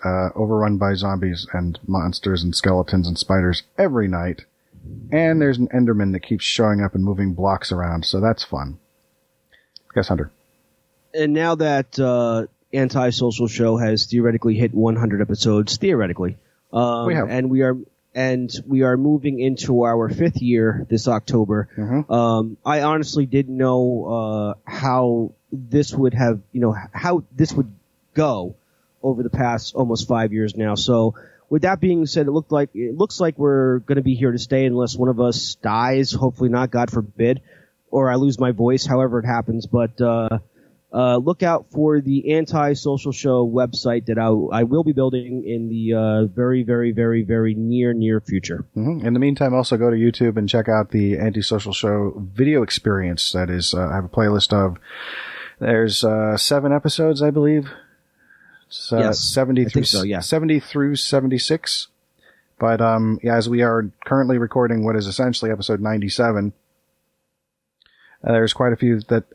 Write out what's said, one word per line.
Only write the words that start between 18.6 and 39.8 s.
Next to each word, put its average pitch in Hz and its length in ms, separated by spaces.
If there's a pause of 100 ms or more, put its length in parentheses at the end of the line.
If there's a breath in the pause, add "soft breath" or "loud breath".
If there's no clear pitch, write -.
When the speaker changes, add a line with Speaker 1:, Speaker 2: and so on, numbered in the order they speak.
Speaker 2:
we 131 160
are 127 140
moving 139 420
into 127 460
our 117 240
fifth 165 320
year 113 480
this 113 200
October. 107 680
Speaker 1:
Mm-hmm. 123 340
Speaker 2:
Um, 113 540
I 147 180
honestly 151 440
didn't 131 300
know, 127 500
uh, 107 480 (100)
how 127 680 (200)
this 135 400
would 131 220
have, 117 260 (120)
you 123 80
know, 117 140
h-, 101 180
how 175 400
this 139 200
would 127 180 (440)
go 110 420 (460)
over 127 200
the 120 80
past 120 440
almost 117 340
five 113 240
years 107 240
now. 107 180
So 113 400 (360 loud breath)
with 147 120
that 185 160
being 170 280
said, 151 200
it 139 60
looked 156 180
like, 143 240
it 117 220
looks 202 240
like 165 180
we're 135 420
gonna 139 200
be 131 140
here 123 180
to 123 60
stay 131 260
unless 123 320
one 127 140
of 117 100
us 120 360
dies. 127 540
Hopefully 127 380
not, 123 220
God 117 200
forbid, 117 520 (480 soft breath)
or 135 200
I 123 40
lose 131 260
my 127 120
voice, 120 340
however 131 320
it 113 80
happens. 113 400
But, 117 340